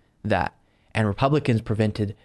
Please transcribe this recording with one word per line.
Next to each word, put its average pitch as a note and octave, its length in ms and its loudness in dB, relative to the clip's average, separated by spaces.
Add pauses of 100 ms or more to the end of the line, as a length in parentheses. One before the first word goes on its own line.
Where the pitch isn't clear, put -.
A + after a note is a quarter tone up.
(240)
that. G2 300 0 (400)
And A2 140 2
Republicans C3+ 540 2
prevented G#2+ 640 -2